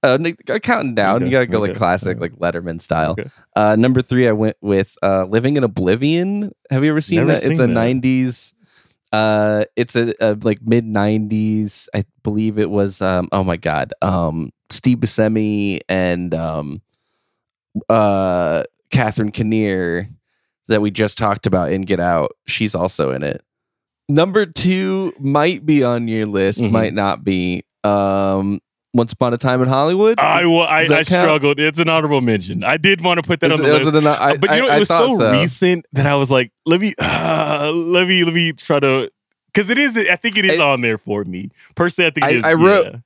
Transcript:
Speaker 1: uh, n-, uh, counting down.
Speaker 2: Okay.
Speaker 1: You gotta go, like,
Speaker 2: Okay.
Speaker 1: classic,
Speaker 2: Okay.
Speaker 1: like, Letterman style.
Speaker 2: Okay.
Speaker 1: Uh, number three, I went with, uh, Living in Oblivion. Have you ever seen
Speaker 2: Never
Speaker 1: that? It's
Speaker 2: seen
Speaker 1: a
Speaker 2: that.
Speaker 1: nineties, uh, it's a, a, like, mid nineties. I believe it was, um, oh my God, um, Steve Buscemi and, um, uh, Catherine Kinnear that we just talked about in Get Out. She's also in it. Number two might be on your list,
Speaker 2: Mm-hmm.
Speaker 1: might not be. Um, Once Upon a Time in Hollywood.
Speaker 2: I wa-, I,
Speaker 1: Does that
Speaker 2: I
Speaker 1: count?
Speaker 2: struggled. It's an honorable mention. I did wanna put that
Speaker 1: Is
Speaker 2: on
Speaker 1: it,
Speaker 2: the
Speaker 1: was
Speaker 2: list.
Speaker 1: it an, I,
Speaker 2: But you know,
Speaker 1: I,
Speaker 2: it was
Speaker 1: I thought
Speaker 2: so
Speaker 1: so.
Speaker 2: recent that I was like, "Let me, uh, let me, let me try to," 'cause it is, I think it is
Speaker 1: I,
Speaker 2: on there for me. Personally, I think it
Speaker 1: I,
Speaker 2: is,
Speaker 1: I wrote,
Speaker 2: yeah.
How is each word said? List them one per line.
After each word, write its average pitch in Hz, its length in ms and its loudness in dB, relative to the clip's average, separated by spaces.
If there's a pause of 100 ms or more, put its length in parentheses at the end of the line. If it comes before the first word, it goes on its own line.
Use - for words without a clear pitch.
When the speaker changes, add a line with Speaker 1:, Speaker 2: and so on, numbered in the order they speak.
Speaker 1:
uh, 131 160 2
n-, 165 160 -4 (140)
uh, 220 100 -2
counting 214 360 -2
down. 101 220 2
Speaker 2:
Okay. - 80 -2
Speaker 1:
You 127 60 0
gotta 131 160 2
go, 107 140 0
like, 101 100 -2
Speaker 2:
Okay. - 60 -10
Speaker 1:
classic, 90 400 0
Speaker 2:
Okay. - 20 -12
Speaker 1:
like, 85 200 -6
Letterman 85 420 -4
style. 80 300 -2
Speaker 2:
Okay. 92 180 -8 (260)
Speaker 1:
Uh, 107 220 2
number 127 240 4
three, 123 260 2
I 110 60 2
went 107 260 -2
with, 98 420 -2
uh, 95 220 2
Living 117 320 0
in 139 80 0
Oblivion. 151 880 0 (200)
Have 135 120 0
you 151 60 2
ever 151 120 0
seen 165 180 0
Speaker 2:
Never - 100 2
Speaker 1:
that? 165 80 2
It's - 80 -2
Speaker 2:
seen 147 80 2
Speaker 1:
a 131 140 2
Speaker 2:
that. 120 60 0
Speaker 1:
nineties, 127 800 -2 (600)
uh, 107 500 2 (140)
it's 120 180 -2
a, 117 240 0
a, 107 240 0
like, 107 180 0
mid 117 240 2
nineties. 107 1080 -2
I 101 80 -2 (180)
believe 107 380 -2
it 101 100 0
was, 101 320 -2
um, 92 300 0
oh 95 140 0
my 90 100 -2
God, 76 460 -4
um, 82 500 -2 (200)
Steve 123 280 0
Buscemi 107 880 -2
and, 90 440 -2
um, 80 480 -6 (1080)
uh, 95 720 0 (260)
Catherine 110 420 -2
Kinnear 98 760 -2 (640)
that 107 120 2
we 104 100 0
just 104 260 -2
talked 101 280 -2
about 90 280 0
in 95 80 -4
Get 92 180 -4
Out. 87 320 0 (160)
She's - 260 -4
also 82 380 -2
in 65 100 -6
it. 73 220 -6 (640)
Number 185 380 2
two 185 760 -2
might 147 460 0
be 147 180 4
on 120 240 -2
your 110 180 -2
list, 101 360 0
Speaker 2:
Mm-hmm. 110 100 0
Speaker 1:
might 107 220 0
not 98 320 -2
be. 90 380 -2 (200)
Um, 98 760 0 (340)
Once 117 200 2
Upon 120 200 -2
a 120 40 -4
Time 127 240 0
in 127 60 2
Hollywood. 180 520 2
Speaker 2:
I 160 260 2
wa-, 170 200 4
I, 156 160 2
Speaker 1:
Does 165 80 0
that 151 100 4
Speaker 2:
I 160 40 2
Speaker 1:
count? 175 220 2
Speaker 2:
struggled. 143 340 2
It's 151 200 0
an 165 100 2
honorable 156 320 2
mention. 104 420 -2
I 135 140 0
did 175 240 0
wanna 170 220 0
put 170 180 -2
that 165 100 2
Speaker 1:
Is 156 80 0
Speaker 2:
on 151 60 0
Speaker 1:
it, 135 40 4
Speaker 2:
the 151 40 6
Speaker 1:
was 147 120 2
Speaker 2:
list. 151 100 2
Speaker 1:
it 156 40 6
an, 151 80 2
I, 143 300 2
Speaker 2:
But 139 140 0
you 156 120 2
know, 175 60 0
Speaker 1:
I, 147 80 4
Speaker 2:
it - 20 4
was 156 120 4
Speaker 1:
I 170 60 4
thought 240 140 4
Speaker 2:
so 226 60 -2
Speaker 1:
so. 113 140 4
Speaker 2:
recent 175 600 0
that 135 120 0
I 143 100 2
was 135 160 0
like, 127 200 2 (140)
"Let 165 160 2
me, 208 180 -2
uh, 156 720 -2
let 175 340 0
me, 185 180 2
let 165 80 -2
me 165 200 0
try 143 280 -2
to," 135 280 0 (440)
'cause 208 160 0
it 247 80 2
is, 269 200 0
I 180 200 2
think 214 200 -4
it 208 80 0
is 175 140 2
Speaker 1:
I, 165 120 4
Speaker 2:
on 127 100 0
there 113 160 -2
for 104 280 -6
me. 90 240 -10 (260)
Personally, 170 340 0
I - 20 -10
think 139 140 -2
it 135 100 2
Speaker 1:
I, - 40 2
Speaker 2:
is, 113 60 -2
Speaker 1:
I 160 80 4
wrote, 180 340 4
Speaker 2:
yeah. 127 180 -16